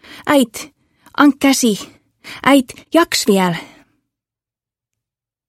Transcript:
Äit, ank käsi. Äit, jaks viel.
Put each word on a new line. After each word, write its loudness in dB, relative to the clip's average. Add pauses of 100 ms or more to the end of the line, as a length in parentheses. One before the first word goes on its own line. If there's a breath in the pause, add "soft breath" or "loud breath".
(260 loud breath)
Äit, -2 (420 soft breath)
ank 4
käsi. -2 (420 loud breath)
Äit, 2 (280 loud breath)
jaks -2
viel. 0 (1900 loud breath)